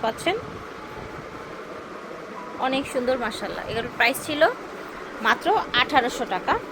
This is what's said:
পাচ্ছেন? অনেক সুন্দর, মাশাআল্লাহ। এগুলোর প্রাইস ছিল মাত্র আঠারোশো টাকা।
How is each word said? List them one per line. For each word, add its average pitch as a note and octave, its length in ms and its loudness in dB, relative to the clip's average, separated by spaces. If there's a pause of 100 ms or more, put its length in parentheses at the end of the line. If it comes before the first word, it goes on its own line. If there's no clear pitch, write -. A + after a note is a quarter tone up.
পাচ্ছেন? A#3 320 2 (2250)
অনেক C4+ 160 2 (100)
সুন্দর, B3+ 220 2 (100)
মাশাআল্লাহ। G3+ 460 -4
এগুলোর A3+ 260 -2
প্রাইস A#3+ 200 6 (100)
ছিল D4+ 140 2 (840)
মাত্র - 200 4 (340)
আঠারোশো B3+ 440 4 (100)
টাকা। F#3 180 2 (180)